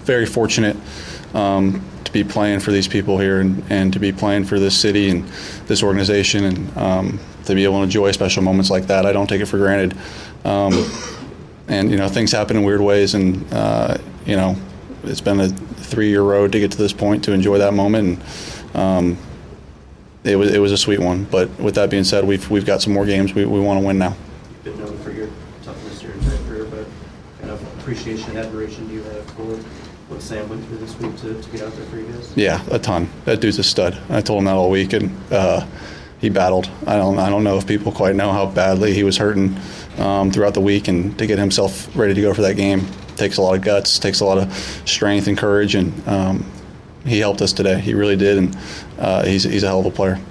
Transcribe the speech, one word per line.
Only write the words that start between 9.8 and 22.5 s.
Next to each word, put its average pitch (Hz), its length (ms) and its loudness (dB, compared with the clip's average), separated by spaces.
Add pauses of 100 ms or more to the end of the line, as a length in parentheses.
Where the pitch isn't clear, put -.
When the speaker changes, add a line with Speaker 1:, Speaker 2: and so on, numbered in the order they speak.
Speaker 1:
Um, 101 280 2 (960)
and, 101 220 0
you 104 60 2
know, 98 120 2
things 104 240 0
happen 110 240 0
in 104 80 4
weird 101 160 4
ways 101 340 4
and, 92 380 2
uh, - 440 0 (300)
you 107 100 0
know, 95 200 2 (480)
it's - 160 -6
been 101 200 2
a 95 80 4
three-year 104 720 0
road 101 300 4
to 107 80 2
get 101 120 2
to - 60 -6
this 104 140 2
point 104 320 0
to 104 80 0
enjoy 101 260 4
that 101 160 4
moment. 101 460 2 (540)
And, - 20 -4
um, 90 420 2 (1040)
it 101 120 4
was, 101 160 4
it 104 60 4
was 101 140 4
a 101 60 2
sweet 101 220 2
one. 90 240 0
But - 240 2 (120)
with 101 160 0
that 101 140 2
being 98 140 2
said, 101 220 2
we've, 98 240 0